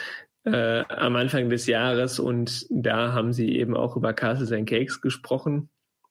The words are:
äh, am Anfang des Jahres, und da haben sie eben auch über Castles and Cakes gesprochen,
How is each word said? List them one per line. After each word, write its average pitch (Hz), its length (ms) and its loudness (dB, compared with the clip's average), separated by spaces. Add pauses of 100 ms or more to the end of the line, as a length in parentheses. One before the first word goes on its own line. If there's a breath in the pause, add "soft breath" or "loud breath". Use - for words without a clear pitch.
(440 loud breath)
äh, 117 440 2
am - 280 0
Anfang 127 340 2
des 120 160 0
Jahres, 123 520 2
und 120 500 -2
da 117 440 2
haben 120 200 2
sie 117 240 2
eben 120 200 0
auch 120 200 0
über 113 160 0
Castles 120 400 -2
and 107 160 -2
Cakes 127 320 -2
gesprochen, 143 680 -2 (420)